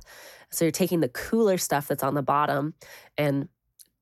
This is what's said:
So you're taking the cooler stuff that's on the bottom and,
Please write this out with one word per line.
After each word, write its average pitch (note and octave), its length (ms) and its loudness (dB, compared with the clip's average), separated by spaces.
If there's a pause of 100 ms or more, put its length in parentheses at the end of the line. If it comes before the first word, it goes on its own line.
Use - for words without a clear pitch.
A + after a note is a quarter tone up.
(500)
So - 160 0
you're D#3+ 60 2 (120)
taking F3 180 0
the C#3+ 80 2
cooler A3 500 2
stuff C#3+ 280 -2
that's C#3+ 160 -2
on C#3 120 0
the C#3+ 80 0
bottom C#3+ 500 0 (440)
and, C#3+ 300 0 (540)